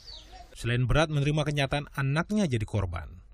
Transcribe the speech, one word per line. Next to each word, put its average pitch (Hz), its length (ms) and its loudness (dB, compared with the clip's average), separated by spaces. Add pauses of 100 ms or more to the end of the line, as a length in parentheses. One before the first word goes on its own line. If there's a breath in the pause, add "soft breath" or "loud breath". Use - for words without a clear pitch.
(560)
Selain 120 320 0
berat 151 240 4
menerima 147 320 2
kenyataan 143 480 0
anaknya 165 560 0
jadi 120 160 0
korban, 92 480 -4 (220)